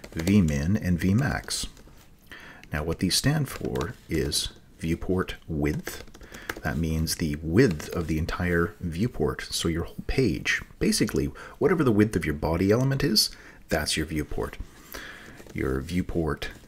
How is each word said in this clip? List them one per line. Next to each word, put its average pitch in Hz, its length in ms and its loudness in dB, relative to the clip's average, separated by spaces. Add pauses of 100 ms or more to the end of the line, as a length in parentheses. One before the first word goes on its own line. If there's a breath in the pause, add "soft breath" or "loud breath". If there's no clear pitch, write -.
(120)
V 92 300 4
min, 78 340 2
and 87 240 2
V 90 140 4
max. - 520 0 (1080 loud breath)
Now, 76 100 -2
what 82 160 -2
these 92 160 2
stand 80 320 2
for - 460 -4 (160)
is 73 400 -2 (300)
viewport 82 560 -2 (120)
width. 76 560 -2 (580 loud breath)
That 67 160 -2
means 80 380 0
the 76 260 -2
width 85 540 4
of 85 120 -2
the 80 100 0
entire 85 640 0
viewport, 80 680 -2
so - 200 -2
your 82 160 -2
whole - 220 -12
page. - 540 0 (160)
Basically, - 500 2 (300 loud breath)
whatever 170 280 4
the 123 60 6
width 107 260 6
of 82 80 2
your 76 80 0
body 82 360 2
element 131 320 4
is, - 280 2 (400 loud breath)
that's 78 260 0
your 78 100 0
viewport. 76 520 -4 (960 loud breath)
Your 67 260 -2
viewport 82 680 -2 (180)